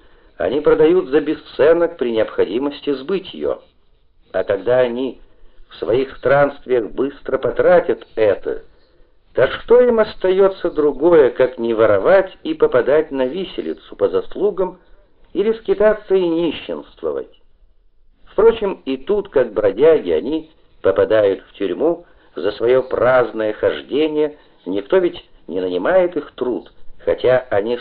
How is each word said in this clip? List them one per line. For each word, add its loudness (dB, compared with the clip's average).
они -4
продают 2
за 2
бесценок 0
при -4
необходимости -2
сбыть -6
ее. -6
А -2
когда 0
они -4
в -20
своих -2
странствиях 0
быстро -4
потратят 0
это, -2
то 2
что 2
им 2
остается 0
другое, 4
как 0
не -2
воровать 2
и -4
попадать 2
на -2
виселицу -8
по 0
заслугам -4
или 0
скитаться 0
и 2
нищенствовать? -6
Впрочем, 0
и -4
тут, -4
как 0
бродяги, 2
они -4
попадают 2
в -20
тюрьму -4
за -4
свое 2
праздное 0
хождение, -2
никто -2
ведь -4
не -8
нанимает 0
их -8
труд, -6
хотя 0
они -2